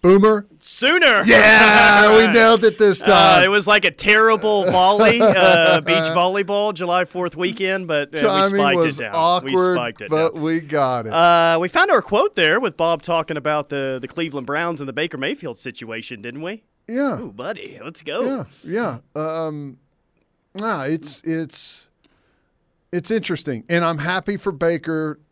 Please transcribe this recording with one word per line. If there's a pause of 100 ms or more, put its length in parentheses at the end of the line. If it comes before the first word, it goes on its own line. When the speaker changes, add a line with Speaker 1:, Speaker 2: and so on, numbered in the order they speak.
Speaker 1:
Boomer? (140)
Speaker 2:
Sooner.
Speaker 1:
Yeah,
we
Speaker 2:
<laughs>
Speaker 1:
nailed
it
this
Speaker 2:
Uh,
Speaker 1:
time.
Speaker 2:
it
was
like
a
terrible
volley,
uh,
Speaker 1:
<laughs>
Speaker 2:
beach
volleyball,
July
fourth
weekend,
but,
uh,
we
Speaker 1:
Timing
Speaker 2:
spiked
Speaker 1:
was
Speaker 2:
it
down.
Speaker 1:
awkward,
Speaker 2:
We
spiked
it
Speaker 1:
but
Speaker 2:
down.
Speaker 1:
we
got
it.
Speaker 2:
Uh,
we
found
our
quote
there
with
Bob
talking
about
the,
the
Cleveland
Browns
and
the
Baker
Mayfield
situation,
didn't
we? (240)
Speaker 1:
Yeah.
Speaker 2:
Ooh,
buddy,
let's
go. (180)
Speaker 1:
Yeah, (180)
yeah.
Um, (840)
nah,
it's,
it's, (1040)
it's
interesting,
and
I'm
happy
for
Baker (140)